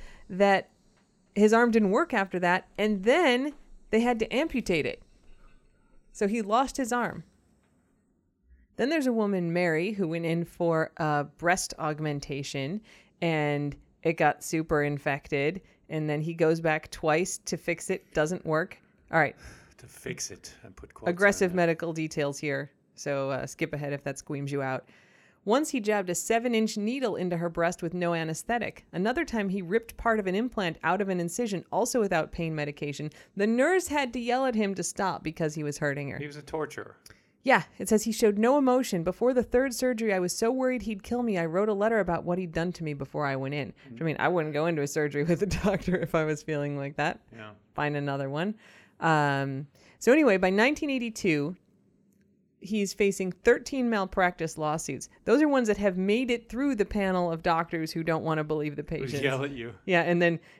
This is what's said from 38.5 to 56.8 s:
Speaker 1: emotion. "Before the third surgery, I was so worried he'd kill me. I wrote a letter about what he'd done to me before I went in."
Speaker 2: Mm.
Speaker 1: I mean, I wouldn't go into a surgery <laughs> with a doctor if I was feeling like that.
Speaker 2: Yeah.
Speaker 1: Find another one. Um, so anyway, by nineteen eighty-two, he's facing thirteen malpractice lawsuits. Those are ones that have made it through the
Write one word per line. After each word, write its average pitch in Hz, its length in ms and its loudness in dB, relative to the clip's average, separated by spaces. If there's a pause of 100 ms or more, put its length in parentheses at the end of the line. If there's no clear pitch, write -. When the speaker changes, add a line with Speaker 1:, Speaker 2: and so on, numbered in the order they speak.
Speaker 1:
emotion. 254 460 2
"Before 202 320 0
the 247 80 2
third 247 320 0
surgery, 226 400 0
I 185 60 2
was 180 120 0
so 233 200 0
worried 254 300 0
he'd 208 200 -6
kill 240 220 -2
me. 220 140 0
I 165 80 0
wrote 185 220 0
a 214 60 2
letter 214 240 2
about 180 240 0
what 175 160 -2
he'd 180 140 -6
done 170 220 0
to 165 100 -8
me 151 100 -4
before 143 320 -4
I 135 80 -2
went 135 200 -4
in." 135 180 -4 (220)
Speaker 2:
Mm. 113 60 -12
Speaker 1:
I 165 40 -4
mean, 160 160 0
I 135 80 4
wouldn't 160 260 0
go 151 120 0
into 165 160 0
a 143 40 -2
surgery 147 380 -2
<laughs> 160 40 -4
with 170 140 2
a 208 40 0
doctor 185 500 0
if 160 180 -4
I 160 80 2
was 156 180 -2
feeling 143 380 -4
like 139 200 -6
that. 151 200 -2 (160)
Speaker 2:
Yeah. 110 160 -16 (240)
Speaker 1:
Find 147 220 -2
another 139 340 -2
one. 175 240 -2 (460)
Um, 143 680 2 (320)
so - 140 4
anyway, 277 240 6
by 185 140 2
nineteen 254 380 2
eighty-two, 196 680 0 (1040)
he's 202 340 -2
facing 190 380 0
thirteen 247 580 2
malpractice 185 680 0
lawsuits. 151 520 -4 (160)
Those 277 180 6
are 311 60 6
ones 262 180 4
that 208 120 2
have 196 180 2
made 208 340 2
it 233 180 -2
through 262 280 -2
the 208 80 2